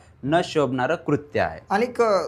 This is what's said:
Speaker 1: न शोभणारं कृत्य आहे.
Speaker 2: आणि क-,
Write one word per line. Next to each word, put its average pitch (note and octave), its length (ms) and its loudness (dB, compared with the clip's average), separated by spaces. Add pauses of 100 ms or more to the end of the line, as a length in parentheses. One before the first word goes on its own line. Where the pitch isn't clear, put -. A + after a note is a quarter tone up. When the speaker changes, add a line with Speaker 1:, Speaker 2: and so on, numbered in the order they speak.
(240)
Speaker 1:
न D#3 200 2
शोभणारं C3+ 520 0
कृत्य D3 440 -2
आहे. E2 200 -2 (100)
Speaker 2:
आणि G#3 160 0
क-, G#3 420 2